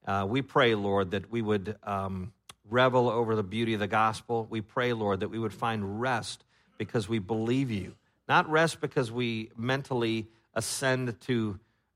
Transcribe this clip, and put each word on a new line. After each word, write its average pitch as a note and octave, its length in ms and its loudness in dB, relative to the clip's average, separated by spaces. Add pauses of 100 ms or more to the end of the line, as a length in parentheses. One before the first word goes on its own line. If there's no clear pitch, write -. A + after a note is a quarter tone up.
Uh, G2 220 0
we C3 140 0
pray, C3 320 4
Lord, G2 380 0
that G2 180 -4
we A#2 120 -2
would, G#2+ 400 -2
um, F#2+ 500 -6 (360)
revel B2 400 4
over A2+ 280 2
the G#2+ 80 0
beauty A2+ 300 0
of G#2 60 -2
the G#2 60 0
gospel. A2 640 0
We A2+ 100 -2
pray, B2 320 -2
Lord, G#2 280 0
that G#2+ 80 -2
we G#2+ 100 -6
would A2 140 -4
find G#2+ 480 -4
rest B2 440 -4 (340)
because G#2 300 -2
we A2+ 120 0
believe A#2 500 0
you. F#2 240 -4 (340)
Not D#3+ 220 4
rest D#3+ 300 2
because B2+ 320 -2
we A#2 440 -4
mentally A#2 680 0 (280)
ascend B2+ 680 -2
to, A2 380 -2 (360)